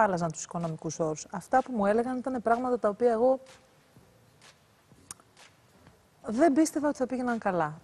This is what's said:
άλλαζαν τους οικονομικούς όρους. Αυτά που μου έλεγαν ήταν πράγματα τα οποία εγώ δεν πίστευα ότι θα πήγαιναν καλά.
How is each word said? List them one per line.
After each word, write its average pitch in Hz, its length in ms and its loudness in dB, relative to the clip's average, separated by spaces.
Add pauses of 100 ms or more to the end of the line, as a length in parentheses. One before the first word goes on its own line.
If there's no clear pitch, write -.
άλλαζαν 170 280 0
τους - 120 -14
οικονομικούς 165 560 -8
όρους. 156 320 -2
Αυτά 254 320 0
που 262 120 -12
μου 202 100 0
έλεγαν 233 320 0
ήταν 254 240 -6
πράγματα 247 380 0
τα 214 100 0
οποία 240 220 2
εγώ 254 280 2 (2750)
δεν 269 280 4
πίστευα 302 340 2
ότι 285 100 -2
θα 262 80 -2
πήγαιναν 240 320 -4
καλά. 165 460 -2